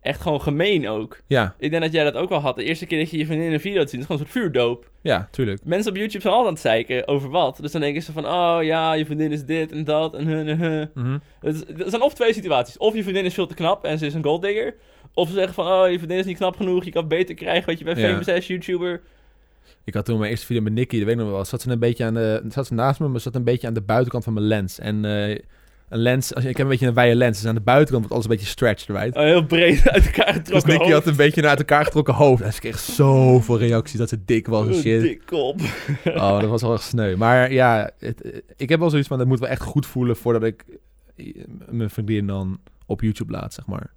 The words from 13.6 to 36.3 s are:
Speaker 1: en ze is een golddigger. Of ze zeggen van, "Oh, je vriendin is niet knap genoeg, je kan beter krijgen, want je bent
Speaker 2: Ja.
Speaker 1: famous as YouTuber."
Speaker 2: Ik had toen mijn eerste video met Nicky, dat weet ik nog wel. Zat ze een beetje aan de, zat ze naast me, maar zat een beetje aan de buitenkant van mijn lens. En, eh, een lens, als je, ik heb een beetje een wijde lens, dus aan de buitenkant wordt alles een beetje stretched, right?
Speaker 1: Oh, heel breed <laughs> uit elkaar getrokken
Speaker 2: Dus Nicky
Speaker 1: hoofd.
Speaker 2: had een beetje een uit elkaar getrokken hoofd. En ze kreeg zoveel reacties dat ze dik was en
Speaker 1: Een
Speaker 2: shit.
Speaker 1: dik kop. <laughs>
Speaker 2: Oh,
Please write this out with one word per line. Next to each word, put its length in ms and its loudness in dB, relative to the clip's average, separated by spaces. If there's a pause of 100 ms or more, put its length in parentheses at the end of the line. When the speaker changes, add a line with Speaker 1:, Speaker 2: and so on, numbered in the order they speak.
Speaker 1:
en 140 -2
ze 80 -4
is 80 -4
een 100 -4
golddigger. 500 -2 (400)
Of 140 0
ze 60 -10
zeggen 200 -2
van, 120 -4
"Oh, 240 4
je 60 -2
vriendin 220 -4
is 80 -2
niet 100 -6
knap 200 -2
genoeg, 280 -2
je 60 -10
kan 180 -2
beter 260 0
krijgen, 320 -2
want 120 -4
je 60 -16
bent 140 -4
Speaker 2:
Ja. 100 4
Speaker 1:
famous 200 -2
as 180 0
YouTuber." 540 -4 (840)
Speaker 2:
Ik 100 -10
had 100 -2
toen 140 0
mijn 120 -2
eerste 160 -6
video 160 0
met 100 -2
Nicky, 240 -2
dat 100 0
weet 100 2
ik 60 -4
nog 80 -4
wel. 140 -4
Zat 180 -8
ze 80 -6
een 80 -2
beetje 260 0
aan 100 -2
de, 340 0
zat 180 -6
ze 80 -6
naast 260 0
me, 80 -2
maar 120 -4
zat 140 -10
een 100 -2
beetje 220 0
aan 80 -4
de 80 -4
buitenkant 420 0
van 80 -4
mijn 140 0
lens. 320 -2
En, 260 -4
eh, 340 -2 (500)
een 120 -6
lens, 340 0
als 100 -2
je, 60 -2
ik 60 -6
heb 100 0
een 60 2
beetje 140 2
een 80 2
wijde 200 6
lens, 260 2
dus 80 -4
aan 60 0
de 60 -2
buitenkant 400 4
wordt 120 -6
alles 120 -2
een 60 -2
beetje 160 0
stretched, 500 -2
right? 200 -4
Speaker 1:
Oh, 60 2
heel 240 6
breed 420 6
<laughs> 20 8
uit 160 6
elkaar 260 2
getrokken 220 -4
Speaker 2:
Dus 100 4
Nicky 140 4
Speaker 1:
hoofd. 140 4
Speaker 2:
had 140 4
een 100 2
beetje 260 4
een 60 4
uit 100 4
elkaar 260 2
getrokken 300 0
hoofd. 280 6
En 100 -2
ze 80 -8
kreeg 180 -8
zoveel 800 4
reacties 400 0
dat 100 -2
ze 160 -6
dik 220 2
was 200 0
en 60 2
Speaker 1:
Een 80 2
Speaker 2:
shit. 220 2
Speaker 1:
dik 240 -2
kop. 340 -2
<laughs> 440 -6
Speaker 2:
Oh, 360 2